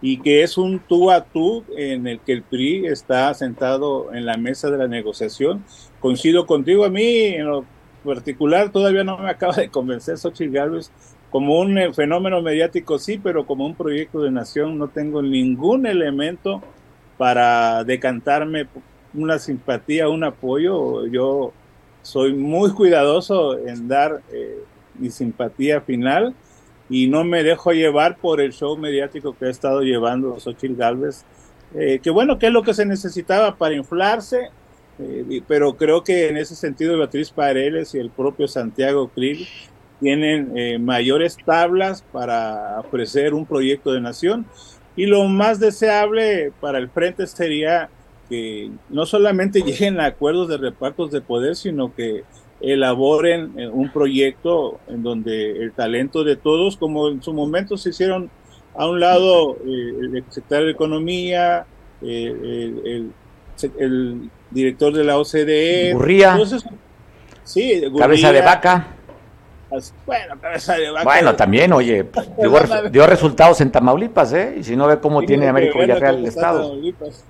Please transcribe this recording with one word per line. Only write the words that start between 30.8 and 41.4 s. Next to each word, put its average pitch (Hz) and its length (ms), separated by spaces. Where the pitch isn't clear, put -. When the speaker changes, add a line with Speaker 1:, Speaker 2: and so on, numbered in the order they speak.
Speaker 1:
eh, 143 280
que 170 60
bueno, 240 280
que 226 100
es 233 40
lo 233 120
que 214 100
se 208 120
necesitaba 196 680
para 156 200
inflarse, 208 760
eh, 135 300
y, 131 100
pero 143 380
creo 160 260
que 180 240
en 151 80
ese 151 180
sentido 160 440
Beatriz 143 340
Paredes 143 640
y 139 40
el 117 100
propio 139 400
Santiago 131 580
Krill 143 400
tienen, 147 560
eh, 120 220
mayores 131 680